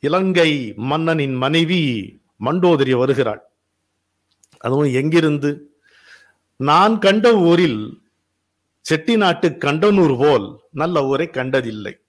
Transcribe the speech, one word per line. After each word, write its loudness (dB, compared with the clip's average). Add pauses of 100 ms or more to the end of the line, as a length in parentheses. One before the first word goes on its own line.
இலங்கை 0
மன்னனின் -2
மனைவி -2 (200)
மண்டோதரி 0
வருகிறாள். -2 (1160)
அதுவும் -2
எங்கிருந்து? -2 (840)
"நான் 2
கண்ட 4
ஊரில் 0 (920)
செட்டிநாட்டு 0
கண்டனூர் 2
போல் 2 (100)
நல்ல -2
ஊரை -2
கண்டதில்லை." -6 (100)